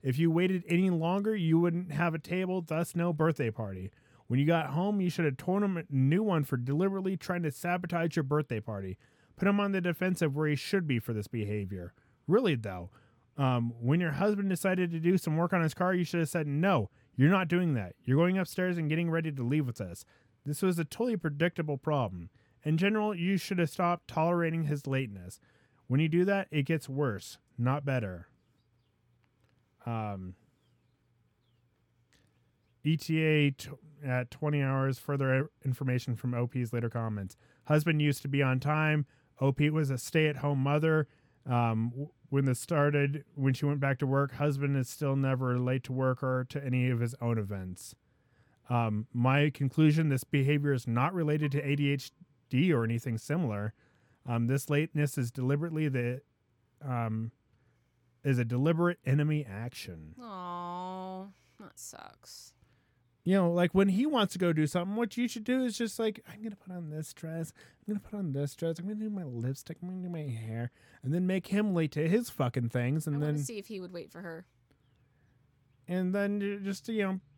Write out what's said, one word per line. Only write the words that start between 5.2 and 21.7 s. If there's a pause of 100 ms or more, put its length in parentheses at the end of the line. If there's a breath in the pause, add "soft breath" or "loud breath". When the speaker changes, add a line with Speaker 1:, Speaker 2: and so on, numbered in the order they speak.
Speaker 1:
have
torn
him
a
new
one
for
deliberately
trying
to
sabotage
your
birthday
party. (380 soft breath)
Put
him
on
the
defensive
where
he
should
be
for
this
behavior. (340 soft breath)
Really,
though, (460 soft breath)
um,
when
your
husband
decided
to
do
some
work
on
his
car,
you
should
have
said,
"No, (240 soft breath)
you're
not
doing
that. (100)
You're
going
upstairs
and
getting
ready
to
leave
with
us." (400 soft breath)
This
was
a
totally
predictable